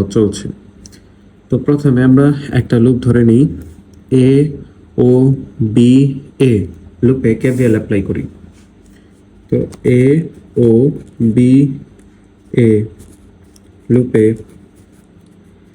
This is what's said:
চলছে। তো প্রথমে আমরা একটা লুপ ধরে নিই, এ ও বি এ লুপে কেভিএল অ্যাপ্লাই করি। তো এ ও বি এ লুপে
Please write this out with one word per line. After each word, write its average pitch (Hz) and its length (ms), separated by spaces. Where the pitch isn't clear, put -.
চলছে। 104 380
তো - 120
প্রথমে 143 460
আমরা 131 220
একটা 123 260
লুপ 120 220
ধরে 120 240
নিই, 117 180
এ 127 100
ও 123 140
বি 120 240
এ 131 120
লুপে 123 320
কেভিএল 120 420
অ্যাপ্লাই 104 260
করি। - 200
তো - 100
এ 123 80
ও 120 120
বি 123 200
এ 117 180
লুপে 117 360